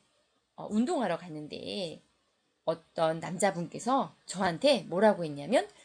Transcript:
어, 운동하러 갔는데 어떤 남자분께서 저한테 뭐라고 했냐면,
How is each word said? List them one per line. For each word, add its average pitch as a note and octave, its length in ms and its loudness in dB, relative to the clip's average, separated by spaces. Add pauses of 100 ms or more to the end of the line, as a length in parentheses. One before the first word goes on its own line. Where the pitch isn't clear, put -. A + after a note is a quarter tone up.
(560)
어, D#3+ 140 -12
운동하러 A3 480 0
갔는데 D3+ 800 -10 (640)
어떤 E3 560 -2
남자분께서 F3 920 -2 (120)
저한테 F#3+ 580 2
뭐라고 F3+ 400 4
했냐면, E3 440 0 (160)